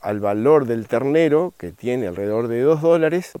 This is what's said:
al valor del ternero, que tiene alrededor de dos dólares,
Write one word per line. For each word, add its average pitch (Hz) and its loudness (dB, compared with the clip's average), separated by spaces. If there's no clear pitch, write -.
al 104 -4
valor 113 2
del 113 -4
ternero, 151 0
que 87 -12
tiene 120 -4
alrededor 104 -4
de 117 -2
dos 156 2
dólares, 165 2